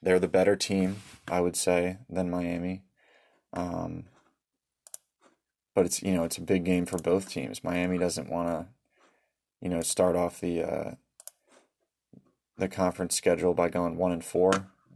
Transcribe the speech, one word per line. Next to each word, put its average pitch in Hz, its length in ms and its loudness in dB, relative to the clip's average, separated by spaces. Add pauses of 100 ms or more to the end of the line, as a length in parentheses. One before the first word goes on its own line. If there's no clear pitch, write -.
they're 92 180 4
the 90 80 0
better 95 280 4
team, 98 480 0 (240)
I 90 140 0
would 90 140 0
say, 90 420 2 (120)
than 90 220 -2
Miami. 87 500 -4 (720)
Um, 85 520 -6 (1700)
but 92 100 4
it's, - 160 -4
you 95 100 -2
know, 87 120 2
it's 82 160 -4
a - 20 -8
big 90 220 0
game 87 240 2
for 92 100 -4
both 87 320 0
teams. - 340 -8
Miami 90 360 -2
doesn't 87 320 -2
wanna, 85 380 -4 (920)
you 90 60 -6
know, 87 140 -2
start 90 340 2
off 87 240 -2
the, 85 240 -2
uh, - 280 -4 (1700)
the 95 120 -2
conference 90 440 0
schedule 87 400 2
by 87 140 2
going 85 300 -2
one 90 160 2
and 82 100 -6
four. 95 460 2 (260)